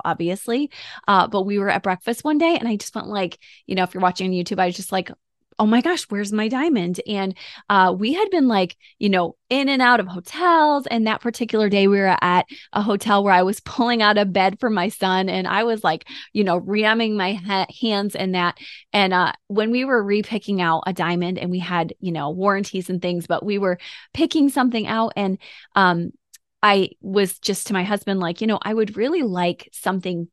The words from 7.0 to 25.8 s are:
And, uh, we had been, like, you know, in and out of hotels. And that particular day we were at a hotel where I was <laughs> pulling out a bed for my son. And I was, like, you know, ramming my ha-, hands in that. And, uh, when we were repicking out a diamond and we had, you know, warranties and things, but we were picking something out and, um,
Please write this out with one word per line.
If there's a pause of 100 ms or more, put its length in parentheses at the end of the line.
And, (340)
uh,
we
had
been,
like, (220)
you
know, (120)
in
and
out
of
hotels.
And
that
particular
day
we
were
at (260)
a
hotel
where
I
was
<laughs>
pulling
out
a
bed
for
my
son.
And
I
was,
like, (240)
you
know,
ramming
my
ha-, (140)
hands
in
that. (340)
And,
uh, (160)
when
we
were
repicking
out
a
diamond
and
we
had,
you
know,
warranties
and
things,
but
we
were (340)
picking
something
out
and, (380)
um, (560)